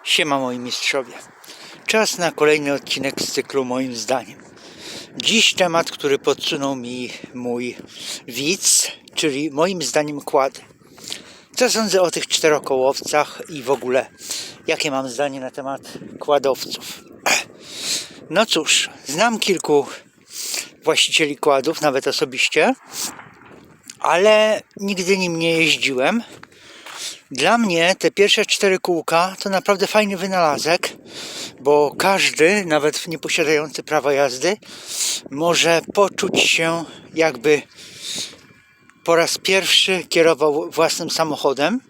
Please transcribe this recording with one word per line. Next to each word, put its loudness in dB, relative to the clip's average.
Siema 0
moi -4
mistrzowie. -6
Czas 0
na 0
kolejny 2
odcinek -4
z -6
cyklu -2
Moim -4
zdaniem. -6
Dziś 2
temat, 2
który 0
podsunął -2
mi -8
mój -6
widz, 0
czyli -2
moim 0
zdaniem -2
kłady. 0
Co 4
sądzę 2
o 2
tych -6
czterokołowcach 0
i -10
w -6
ogóle, 0
jakie -2
mam -4
zdanie -6
na -10
temat -10
kładowców? -2
No 2
cóż, 0
znam 0
kilku 2
właścicieli 2
kładów, 2
nawet 0
osobiście, 2
ale 4
nigdy 0
nim -2
nie 2
jeździłem. 2
Dla 2
mnie 4
te 2
pierwsze 4
cztery 2
kółka 0
to -4
naprawdę 0
fajny 0
wynalazek, 0
bo 4
każdy, 2
nawet 0
nieposiadający -2
prawa 0
jazdy, 0
może 2
poczuć 2
się, 0
jakby 2
po 4
raz 0
pierwszy 2
kierował 2
własnym 0
samochodem. 0